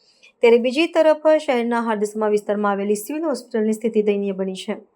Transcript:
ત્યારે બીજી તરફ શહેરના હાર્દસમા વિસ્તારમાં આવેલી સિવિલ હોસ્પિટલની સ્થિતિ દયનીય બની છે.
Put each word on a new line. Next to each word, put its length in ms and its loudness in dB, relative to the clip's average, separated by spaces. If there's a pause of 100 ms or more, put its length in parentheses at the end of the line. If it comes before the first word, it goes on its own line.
(400)
ત્યારે 180 6
બીજી 300 0
તરફ 400 2
શહેરના 540 2
હાર્દસમા 460 -2
વિસ્તારમાં 440 0
આવેલી 240 -2
સિવિલ 280 -8
હોસ્પિટલની 500 -2
સ્થિતિ 280 0
દયનીય 300 -2
બની 220 -6
છે. 240 -10 (180)